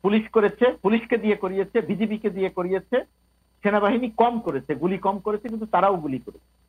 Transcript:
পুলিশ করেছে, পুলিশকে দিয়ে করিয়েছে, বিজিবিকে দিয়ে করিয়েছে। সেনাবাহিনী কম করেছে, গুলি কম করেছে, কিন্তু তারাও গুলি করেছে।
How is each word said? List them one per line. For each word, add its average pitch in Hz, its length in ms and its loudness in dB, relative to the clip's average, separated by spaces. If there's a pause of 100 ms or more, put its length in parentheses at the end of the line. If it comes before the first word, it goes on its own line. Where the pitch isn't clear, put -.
পুলিশ 208 280 2
করেছে, 220 520 2
পুলিশকে 226 360 0
দিয়ে 202 180 2
করিয়েছে, 196 460 -2
বিজিবিকে 214 480 -4
দিয়ে 190 200 -2
করিয়েছে। 185 560 -2 (580)
সেনাবাহিনী 208 460 2
কম 233 300 2
করেছে, 143 360 -4
গুলি 180 220 -2
কম 196 220 -2
করেছে, 208 300 -6
কিন্তু 220 160 -6
তারাও 196 300 2
গুলি 143 240 -4
করেছে। - 500 -20